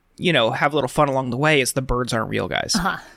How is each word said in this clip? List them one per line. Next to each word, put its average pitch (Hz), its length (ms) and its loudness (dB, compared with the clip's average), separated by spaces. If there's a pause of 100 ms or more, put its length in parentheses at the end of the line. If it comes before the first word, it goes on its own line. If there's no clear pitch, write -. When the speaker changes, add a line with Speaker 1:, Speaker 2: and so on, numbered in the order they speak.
(180)
Speaker 1:
you 175 140 0
know, 117 200 2
have 143 220 0
a - 20 -2
little 135 120 2
fun 147 220 2
along 131 200 -2
the 120 80 -4
way 151 220 4
is 123 140 0
the 135 80 0
birds 123 320 -2
aren't 110 160 -2
real 104 180 -2
guys. - 280 -2
Speaker 2:
Uh-huh. 185 220 -2 (180)